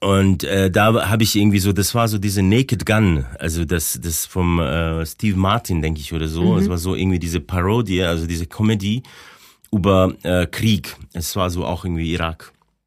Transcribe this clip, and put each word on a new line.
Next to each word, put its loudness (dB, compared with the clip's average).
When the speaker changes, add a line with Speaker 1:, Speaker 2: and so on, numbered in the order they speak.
Speaker 1:
Und, 4
äh, 2
da 4
habe 2
ich 0
irgendwie 4
so, 2
das -2
war 2
so -2
diese 0
Naked 2
Gun, 2
also -2
das, -2
das -4
vom, 0
äh, -2
Steve -2
Martin, 0
denke -2
ich, -10
oder -2
so. 0
Speaker 2:
Mhm. 2
Speaker 1:
Es 2
war -2
so -2
irgendwie 0
diese -4
Parodie, 0
also -2
diese -4
Comedy -2
über, 4
äh, 0
Krieg. -2
Es -8
war 0
so -4
auch -6
irgendwie -4
Irak, -8